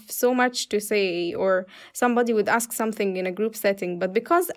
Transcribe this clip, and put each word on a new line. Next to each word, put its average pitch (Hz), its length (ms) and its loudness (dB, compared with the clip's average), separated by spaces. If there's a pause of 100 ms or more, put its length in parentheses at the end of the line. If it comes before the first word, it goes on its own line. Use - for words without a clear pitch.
so 247 240 2
much 247 360 0
to 208 120 0
say, 175 520 -2
or 185 320 0 (280)
somebody 240 400 2
would 208 160 2
ask 233 240 0
something 214 440 -2
in 185 80 -2
a 185 60 -2
group 214 240 -4
setting, 190 440 -2
but 185 140 -2
because 339 440 2